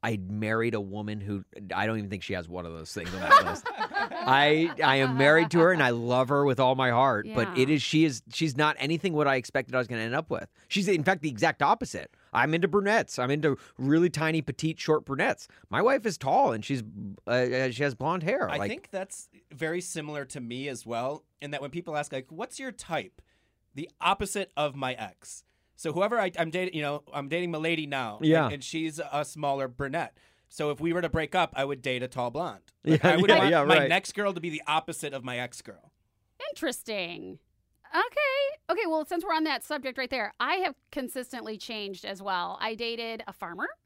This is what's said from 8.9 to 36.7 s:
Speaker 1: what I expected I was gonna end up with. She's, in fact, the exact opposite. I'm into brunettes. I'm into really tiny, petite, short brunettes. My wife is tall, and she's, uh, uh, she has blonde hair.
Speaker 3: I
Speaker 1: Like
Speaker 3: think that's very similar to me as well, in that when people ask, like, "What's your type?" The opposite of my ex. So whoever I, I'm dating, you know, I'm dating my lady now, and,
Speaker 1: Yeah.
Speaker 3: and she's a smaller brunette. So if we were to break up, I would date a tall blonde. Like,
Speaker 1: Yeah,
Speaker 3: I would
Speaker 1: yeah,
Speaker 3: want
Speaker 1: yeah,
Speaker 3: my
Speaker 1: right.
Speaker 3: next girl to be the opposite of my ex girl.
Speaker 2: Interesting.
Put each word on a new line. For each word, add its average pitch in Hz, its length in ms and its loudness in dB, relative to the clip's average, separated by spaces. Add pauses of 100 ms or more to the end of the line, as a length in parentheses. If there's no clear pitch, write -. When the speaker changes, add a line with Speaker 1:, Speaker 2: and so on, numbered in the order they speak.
Speaker 1:
what 147 140 2
I 135 80 4
expected 123 400 -4
I - 20 2
was 123 100 0
gonna 117 140 -4
end 117 140 -4
up 160 160 -4
with. - 160 -6 (220)
She's, 190 180 0
in 175 160 2
fact, 180 180 2
the 151 80 -2
exact 139 320 0
opposite. 143 540 0 (180)
I'm 139 220 4
into 170 120 2
brunettes. 202 520 2
I'm 123 100 0
into 147 300 2 (180)
really 156 320 4
tiny, 160 320 0
petite, 160 380 -4
short - 260 2
brunettes. 143 420 -2 (220)
My 143 140 2
wife 262 240 4
is 185 100 -4
tall, 190 340 6
and 113 140 -2
she's, 135 160 -2 (460)
uh, - 20 -8
uh, 127 420 4
she 120 120 -2
has 143 100 0
blonde 156 300 -2
hair. 214 260 0
Speaker 3:
I 147 80 -2
Speaker 1:
Like 202 140 -2
Speaker 3:
think 294 180 -12
that's - 400 -10 (240)
very 160 280 -4
similar 151 440 -8
to 143 160 -12
me 123 260 -6
as 127 160 -8
well, 123 420 -4 (180)
in 143 80 -8
that 143 100 -6
when 143 80 -8
people 170 260 -8
ask, 147 160 -4
like, 131 200 -8
"What's 175 280 -12
your 262 120 -10
type?" 139 500 -8 (540)
The 151 120 -10 (140)
opposite 190 560 -2
of 147 180 0
my 135 180 -4
ex. - 500 -14 (340)
So 156 160 -6
whoever 208 260 2
I, 185 180 0
I'm 165 140 -2
dating, 180 240 -2
you 151 80 -2
know, 143 180 -4 (100)
I'm 143 160 -6
dating 175 220 -2
my 160 80 -4
lady 160 300 -2
now, 123 300 -4
and, 160 100 2
Speaker 1:
Yeah. 156 220 6
Speaker 3:
and 139 140 -8
she's 160 360 -6 (120)
a 147 140 -2
smaller 139 420 -2
brunette. 139 480 -6 (320)
So 151 220 -4
if 143 100 -4
we 165 140 0
were 175 80 0
to 165 80 -2
break 156 240 -2
up, 175 220 2
I 135 100 0
would 139 160 -6
date 127 220 -2
a 127 40 -6
tall 123 220 -4
blonde. 139 320 -8 (220)
Like, 156 200 4
Speaker 1:
Yeah, 175 100 8
Speaker 3:
I - 40 6
would 196 140 4
Speaker 1:
yeah, 208 80 8
Speaker 3:
want 190 100 6
Speaker 1:
yeah, 160 140 6
Speaker 3:
my - 160 6
Speaker 1:
right. 139 100 2
Speaker 3:
next 190 220 0
girl 202 220 -2
to 175 60 -8
be 165 120 -6
the 151 160 -8
opposite 156 440 -2
of 135 120 -8
my 123 160 -6
ex 123 240 -8
girl. 80 280 -20 (600)
Speaker 2:
Interesting. 190 880 -6 (540)